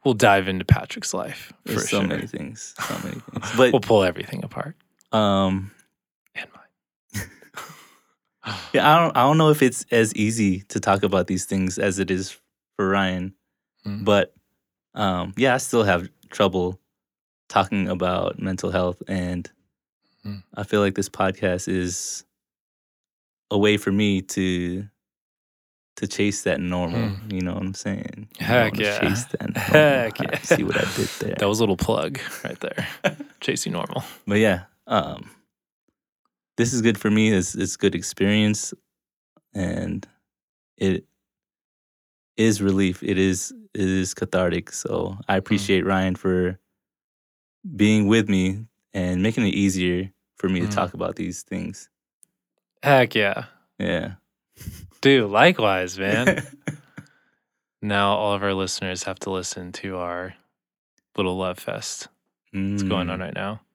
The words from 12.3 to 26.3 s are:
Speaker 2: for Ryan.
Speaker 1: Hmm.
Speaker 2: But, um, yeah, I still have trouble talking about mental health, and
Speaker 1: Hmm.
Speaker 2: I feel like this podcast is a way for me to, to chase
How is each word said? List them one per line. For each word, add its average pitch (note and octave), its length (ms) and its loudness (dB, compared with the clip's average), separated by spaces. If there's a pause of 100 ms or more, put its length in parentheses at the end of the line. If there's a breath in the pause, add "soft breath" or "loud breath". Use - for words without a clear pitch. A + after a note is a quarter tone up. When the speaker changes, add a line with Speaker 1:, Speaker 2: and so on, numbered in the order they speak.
Speaker 2:
for G2 120 0
Ryan. F#2+ 460 -2 (500)
Speaker 1:
Hmm. G#2 180 -8
Speaker 2:
But, G#2 320 4 (600)
um, F#2 400 -2
yeah, B2 180 4
I B2+ 40 0
still A#2+ 260 0
have F2+ 240 2 (220)
trouble F#2 500 0 (680)
talking F#2+ 400 0
about F2+ 520 -2
mental F#2 300 -4
health, F2+ 360 -2
and F2+ 420 -6 (760)
Speaker 1:
Hmm. G2+ 120 -12 (180)
Speaker 2:
I G#2+ 100 -8
feel G#2+ 160 2
like G2 160 2
this G2+ 120 -2
podcast F#2+ 600 -2
is F2+ 560 -4 (1300)
a G#2 60 2
way G#2 180 6
for G2+ 140 -2
me G2 320 2
to, F#2 600 -2 (1120)
to - 100 -6
chase G2+ 360 -2